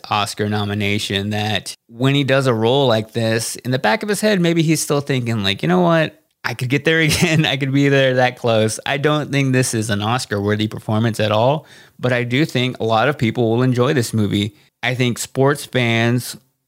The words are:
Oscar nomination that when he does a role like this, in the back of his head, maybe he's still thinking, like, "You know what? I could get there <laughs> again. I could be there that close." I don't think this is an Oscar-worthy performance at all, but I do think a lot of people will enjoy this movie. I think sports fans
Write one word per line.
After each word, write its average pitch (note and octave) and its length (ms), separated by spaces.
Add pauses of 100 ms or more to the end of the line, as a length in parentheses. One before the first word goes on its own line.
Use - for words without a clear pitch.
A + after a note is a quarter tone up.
(100)
Oscar G#2 380
nomination G2+ 800
that G#2 460 (100)
when B2+ 300
he C#3+ 80
does C3+ 240
a B2 60
role B2 340
like A2 240
this, A2+ 440
in - 140
the F3 80
back G#3+ 240
of G#3 60
his G#3 120
head, G#3+ 200
maybe E3+ 220
he's D#3 180
still C#3+ 200
thinking, A#2 440
like, G2 180
"You D3+ 60
know F3+ 120
what? E3 400 (220)
I - 120
could B2 160
get C#3 140
there D#3+ 160
<laughs> - 0
again. D#3 460
I A#2+ 100
could C3+ 160
be C#3 160
there C3+ 260
that B2 220
close." A2 480
I C#3 120
don't C#3+ 340
think C#3 220
this B2+ 200
is A2 180
an G2+ 120
Oscar-worthy G#2+ 640
performance A2 540
at G#2+ 100
all, B2+ 360 (340)
but B2 120
I B2 120
do B2 200
think B2+ 360
a - 40
lot A2+ 240
of D3 80
people A#2 340
will A#2+ 120
enjoy B2+ 320
this A#2+ 180
movie. G#2 440 (260)
I B2 140
think B2 220
sports C#3 460
fans A#2 720 (320)